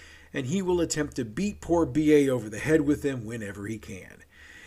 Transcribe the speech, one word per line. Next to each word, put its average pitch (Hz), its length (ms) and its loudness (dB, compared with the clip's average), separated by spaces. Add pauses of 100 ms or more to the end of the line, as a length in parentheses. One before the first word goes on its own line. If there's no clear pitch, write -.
(320)
and 139 140 -4
he 185 140 0
will 180 200 0
attempt 151 360 -2
to 131 80 -2
beat 165 380 -6
poor 165 240 2
B 151 260 4
A 143 160 8
over 113 220 -2
the 107 80 -10
head 151 240 4
with 139 180 2
them 131 240 -4
whenever 101 420 -8
he 110 120 -6
can. 92 400 -16 (480)